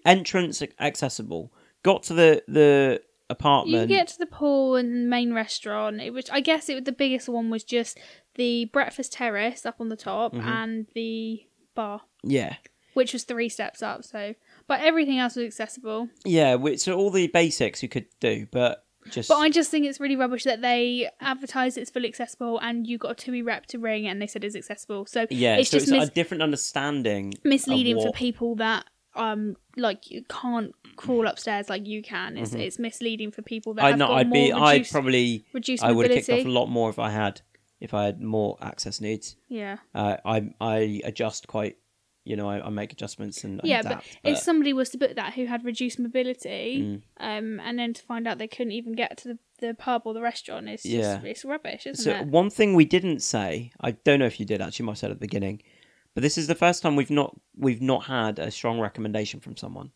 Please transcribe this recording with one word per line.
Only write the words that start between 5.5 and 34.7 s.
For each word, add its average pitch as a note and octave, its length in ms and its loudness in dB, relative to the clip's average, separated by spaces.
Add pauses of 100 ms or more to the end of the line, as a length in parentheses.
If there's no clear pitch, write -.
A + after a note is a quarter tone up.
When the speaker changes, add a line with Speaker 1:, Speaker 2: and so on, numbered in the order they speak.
Speaker 2:
It A#3 120 -10
was, B3+ 180 -8
I C#4 100 0
guess D#4 280 0
it, C4+ 160 -6
the C4+ 80 -4
biggest B3+ 360 -2
one A#3 220 -2
was A3 140 -4
just A#3 340 -4 (360)
the A#3+ 320 0
breakfast - 460 -2
terrace A3+ 540 -4
up A#3 140 -8
on A3+ 80 -6
the A3 80 -6
top G#3+ 380 -4
Speaker 1:
Mm-hmm. A#3 140 -4
Speaker 2:
and A3+ 460 -4
the A3+ 480 -6 (320)
bar. G#3+ 280 -6 (220)
Speaker 1:
Yeah. B2+ 320 0 (380)
Speaker 2:
Which B3+ 180 2
was B3 120 -8
three A#3 260 -4
steps - 320 -10
up, G#3 220 -8
so, G#3 300 -10 (320)
but C4 140 0
everything D#4 380 4
else B3 180 0
was A#3+ 80 -2
accessible. A3 640 -8 (160)
Speaker 1:
Yeah, D#3+ 280 6
wi-, C3+ 240 2
so F#3 200 0
all G3 140 2
the F#3 160 4
basics E3 560 2
you B2+ 80 -6
could - 160 -6 (140)
do, A2 300 0
but B2 360 0 (240)
just - 180 -6
Speaker 2:
But D#4 80 6
I D4+ 140 4
just D#4 200 2
think D4+ 140 0
it's C#4 160 -6
really C#4 160 0
rubbish B3 280 -2
that A#3+ 180 0
they B3 480 0 (100)
advertised C4 560 -4
it's B3 140 -10
fully B3 180 -4
accessible A#3 500 -6
and A#3 280 -4
you A#3 100 -6
got A3 140 -6
a A#3 40 -6
tui B3 280 -6
rep A3+ 240 -4
to B3 120 -12
ring A3 300 -2
and F#3+ 120 -6
they G#3 60 -4
said G#3 180 -8
it's G#3 120 -6
accessible. G3+ 480 -10
So A3+ 260 -2
Speaker 1:
Yeah, A#2+ 280 4
Speaker 2:
it's B3+ 120 4
Speaker 1:
so D3+ 60 4
Speaker 2:
just C#3+ 120 4
Speaker 1:
it's C3+ 40 6
Speaker 2:
mis- C#3 160 4
Speaker 1:
a - 40 -8
different E3+ 300 0
understanding C3+ 920 -2
of - 100 -20
Speaker 2:
misleading C4 520 2
for A3 100 2
Speaker 1:
what G#3+ 80 0
Speaker 2:
people A#3 420 -2
that, A3 300 -2 (280)
um, G#3+ 420 -4 (200)
like, A3 340 -2
you A#3 200 -12
can't A#3+ 440 -4 (220)
crawl A#3 300 0
upstairs G3+ 420 -4
like G#3 180 -6
you G#3 160 -8
can. F#3 360 -8
It's, - 140 -6
Speaker 1:
Mm-hmm. - 80 -6
Speaker 2:
it's - 180 -6
misleading A3+ 520 -6
for G#3+ 120 -14
people A3 320 -8
that D#3 100 2
Speaker 1:
I C#3 60 10
Speaker 2:
have C#3+ 80 4
Speaker 1:
know, C#3 100 4
Speaker 2:
got B2+ 80 4
Speaker 1:
I'd B2+ 120 6
Speaker 2:
more B2 60 2
Speaker 1:
be, C#3 180 6
I D3 200 6